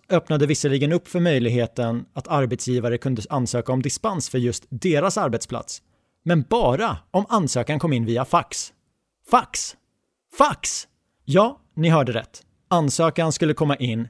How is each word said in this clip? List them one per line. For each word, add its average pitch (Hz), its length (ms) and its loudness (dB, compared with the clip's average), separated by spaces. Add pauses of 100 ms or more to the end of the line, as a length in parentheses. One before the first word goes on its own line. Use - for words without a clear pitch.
öppnade 156 380 2
visserligen 143 460 0
upp 175 160 -2
för 180 120 -2
möjligheten 120 840 0 (100)
att - 140 -10
arbetsgivare 123 680 -2
kunde 127 320 -2
ansöka 123 420 -2
om 131 100 0
dispens 170 460 -4
för 131 100 -4
just 120 300 -2
deras 165 500 0
arbetsplats, 123 640 -6 (400)
men 165 200 2
bara 202 540 0 (140)
om 202 180 0
ansökan 151 500 0
kom 156 140 0
in 113 140 0
via 117 180 0
fax. - 480 -2 (580)
Fax! - 460 0 (640)
Fax! - 500 0 (360)
Ja, 208 360 2 (140)
ni 160 140 0
hörde 147 240 4
rätt. - 300 -8 (260)
Ansökan 160 640 2
skulle 151 220 0
komma 147 220 0
in 117 340 -4